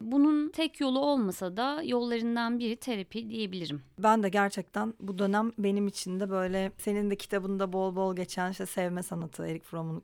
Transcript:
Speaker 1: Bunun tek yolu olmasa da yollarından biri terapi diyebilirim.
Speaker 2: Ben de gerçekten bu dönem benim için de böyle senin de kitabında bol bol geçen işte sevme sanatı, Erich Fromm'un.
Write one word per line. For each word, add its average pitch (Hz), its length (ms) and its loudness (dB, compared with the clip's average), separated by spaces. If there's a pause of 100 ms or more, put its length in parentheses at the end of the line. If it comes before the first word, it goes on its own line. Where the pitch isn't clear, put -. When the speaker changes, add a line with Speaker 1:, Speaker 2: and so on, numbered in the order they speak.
Speaker 1:
Bunun 294 480 4
tek 320 320 -2
yolu 262 180 2
olmasa 202 580 2
da 285 280 -2
yollarından 233 720 0
biri 233 160 0
terapi 220 540 -6
diyebilirim. 180 520 -4 (180)
Speaker 2:
Ben 214 240 6
de 196 60 4
gerçekten 202 680 0
bu 196 180 -6
dönem 208 400 2
benim 202 300 2
için 190 320 -4
de 202 100 -2
böyle 190 480 0
senin 208 320 0
de 202 60 0
kitabında 196 580 -2
bol 190 220 0
bol 190 200 2
geçen 180 360 -2
işte 185 140 -6
sevme 180 380 -2
sanatı, 165 440 -6
Erich 160 180 -6
Fromm'un. 165 380 -6